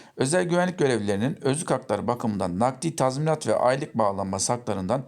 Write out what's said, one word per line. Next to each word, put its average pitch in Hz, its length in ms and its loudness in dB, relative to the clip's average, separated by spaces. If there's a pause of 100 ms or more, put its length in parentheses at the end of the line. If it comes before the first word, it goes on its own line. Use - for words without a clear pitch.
(180)
özel 151 260 2
güvenlik 175 360 0
görevlilerinin 107 680 0
özlük 143 260 0
hakları 101 360 -2
bakımından 98 520 -2
nakdi 135 360 0
tazminat 147 520 0
ve 107 80 2
aylık 123 420 0
bağlanması 98 560 0
haklarından 113 540 -2